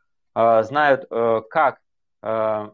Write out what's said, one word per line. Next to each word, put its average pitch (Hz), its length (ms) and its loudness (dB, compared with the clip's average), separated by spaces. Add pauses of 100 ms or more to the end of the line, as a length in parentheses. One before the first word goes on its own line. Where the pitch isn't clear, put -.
(340)
э, 113 300 2
знают, 139 480 0
э, 113 380 0
как, 147 300 0 (440)
э, 110 500 -4